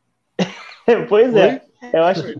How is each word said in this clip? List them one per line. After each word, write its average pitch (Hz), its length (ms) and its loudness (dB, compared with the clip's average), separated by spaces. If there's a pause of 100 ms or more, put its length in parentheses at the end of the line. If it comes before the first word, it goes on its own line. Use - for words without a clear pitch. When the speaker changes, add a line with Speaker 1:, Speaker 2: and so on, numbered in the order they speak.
(840)
Speaker 1:
<laughs> 226 240 0
Pois 226 260 2
é. 208 180 2
Speaker 2:
Oi? 262 80 -12 (320)
Speaker 1:
Eu 220 100 2
acho 180 200 -2
que, 117 160 -14